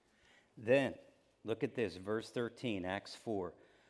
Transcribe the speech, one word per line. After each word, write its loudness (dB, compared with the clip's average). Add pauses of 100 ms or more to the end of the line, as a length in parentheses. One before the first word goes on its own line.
(580)
Then, 6 (520)
look 0
at -2
this, 0
verse -2
thirteen, -2
Acts -4
four. -4 (360)